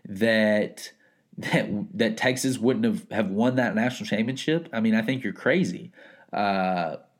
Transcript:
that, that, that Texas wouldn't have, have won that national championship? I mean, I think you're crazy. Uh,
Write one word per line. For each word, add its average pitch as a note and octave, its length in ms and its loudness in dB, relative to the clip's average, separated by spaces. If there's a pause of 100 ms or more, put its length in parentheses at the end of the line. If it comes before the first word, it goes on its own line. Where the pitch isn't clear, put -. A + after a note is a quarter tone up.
that, G#2+ 840 0 (460)
that, - 300 0 (280)
that A2 200 0
Texas C3 420 0
wouldn't A2+ 260 2
have, G#2 260 -2
have G2 200 -2
won A#2+ 260 2
that A#2 180 0
national B2 320 -2
championship? C3 640 -2
I A2+ 80 -4
mean, A2 140 4
I A2 80 4
think C3 200 -2
you're G2 100 -4
crazy. B2+ 600 0 (400)
Uh, F#2 640 0 (240)